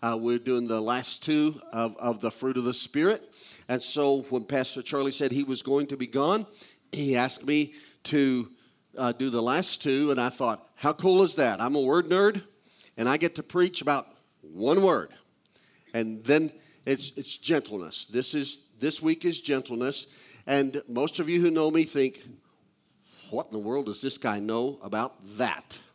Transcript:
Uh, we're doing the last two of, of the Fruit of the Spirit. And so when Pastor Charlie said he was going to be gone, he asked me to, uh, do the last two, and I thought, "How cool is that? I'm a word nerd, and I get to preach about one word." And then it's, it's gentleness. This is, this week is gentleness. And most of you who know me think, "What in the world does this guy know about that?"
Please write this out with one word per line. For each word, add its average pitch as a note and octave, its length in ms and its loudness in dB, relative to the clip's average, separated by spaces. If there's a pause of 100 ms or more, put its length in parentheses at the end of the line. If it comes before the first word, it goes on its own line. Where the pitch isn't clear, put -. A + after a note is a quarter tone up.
Uh, A#2 180 -2
we're A#2+ 180 0
doing A#2+ 300 -2
the A2+ 100 0
last A#2+ 460 -4
two D3+ 340 2 (140)
of, A2+ 240 -4
of A#2 240 -4
the A2+ 100 -2
Fruit C3 280 -4
of B2 60 -2
the B2 100 0
Spirit. F3 580 -2 (380)
And B2+ 100 0
so C#3 480 0
when B2 160 -2
Pastor C3 380 -4
Charlie C#3 300 -2
said C3+ 200 -2
he C#3 120 0
was C3 180 -4
going C#3+ 240 2
to C#3 100 -8
be B2+ 100 -4
gone, D#3 400 0 (460)
he C#3 240 0
asked B2+ 300 -2
me D3 260 2 (320)
to, C3 460 2 (480)
uh, B2 140 0
do C3 180 -2
the A#2 100 0
last C3+ 420 -2
two, C#3+ 280 2
and B2+ 100 2
I B2 80 2
thought, A#2+ 460 -4
"How D3 180 0
cool F#3 300 6
is F3+ 140 2
that? A#2 220 2
I'm B2+ 160 0
a D3 60 2
word D#3 300 4
nerd, G3+ 320 4 (560)
and A#2 100 2
I C#3 80 4
get E3 200 0
to D#3 60 -8
preach F3+ 380 0
about C#3 260 0 (360)
one G#2+ 400 2
word." C3 320 2 (800)
And A2 280 -2
then D3+ 300 4 (320)
it's, C3+ 320 -4
it's - 220 -10
gentleness. G#2 680 -4
This B2+ 300 -4
is, C#3+ 240 -4 (200)
this D3 220 -2
week D#3+ 240 0
is E3+ 160 0
gentleness. C3 680 -4 (400)
And C#3 400 0
most C3 320 -2
of D#3+ 120 -2
you F3 100 4
who F3 100 4
know D#3+ 200 2
me D#3+ 140 4
think, C3+ 360 0 (1120)
"What A2 160 -4
in - 60 -16
the G#2+ 60 -4
world A#2+ 280 -2
does G2+ 160 -8
this C3+ 160 -4
guy G#2 200 -2
know A#2 440 -2
about G#2+ 320 -4 (240)
that?" G2+ 400 -2 (160)